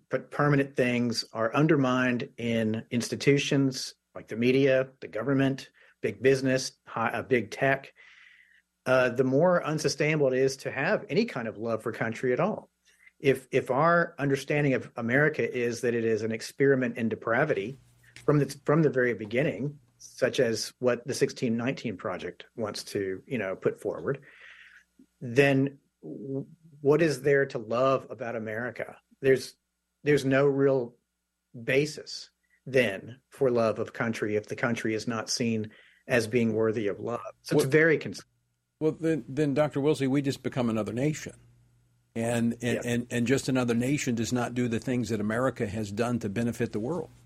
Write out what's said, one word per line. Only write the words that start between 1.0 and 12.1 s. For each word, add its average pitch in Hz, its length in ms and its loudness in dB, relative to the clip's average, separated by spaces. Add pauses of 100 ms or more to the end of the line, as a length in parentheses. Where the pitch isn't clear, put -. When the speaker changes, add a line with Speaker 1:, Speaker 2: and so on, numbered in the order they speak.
Speaker 1:
are 113 220 -2
undermined 127 840 2
in 113 540 -2
institutions 135 1040 0 (200)
like 90 140 -14
the 107 80 -10
media, 131 520 4 (120)
the - 80 -12
government, 135 600 0 (320)
big 110 200 -4
business, 131 500 2 (140)
high, 117 240 -2
uh, 110 120 -4
big 120 280 0
tech, 135 420 0 (920)
uh, 127 240 4
the 127 140 0
more 160 400 2
unsustainable 147 640 0
it 127 100 2
is 135 180 2
to - 140 -10
have 151 380 -2
any 214 180 0
kind 120 200 -8
of 98 120 -8
love 113 240 -4
for 113 100 -4
country 120 400 -2